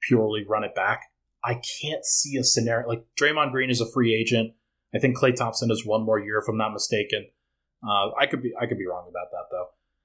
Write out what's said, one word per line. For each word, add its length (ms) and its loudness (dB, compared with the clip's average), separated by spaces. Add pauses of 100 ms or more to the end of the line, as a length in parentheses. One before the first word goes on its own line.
purely 400 4
run 160 0
it 100 -6
back. 300 0 (400)
I 100 0
can't 500 -6
see 340 0
a 60 0
scenario, 440 2
like, 180 -4 (160)
Draymond 300 4
Green 180 0
is 120 2
a 100 -4
free 240 4
agent. 380 2 (420)
I 40 2
think 180 2
Klay 180 4
Thompson 340 -2
has 160 0
one 180 0
more 160 2
year, 200 -2
if 100 -6
I'm 80 -2
not 160 -2
mistaken. 540 -2 (560)
Uh, 360 0
I 60 6
could 160 -2
be, 180 -4
I 60 -2
could 140 -2
be 80 -6
wrong 200 -8
about 240 -10
that, 200 -10
though. 160 -6 (380)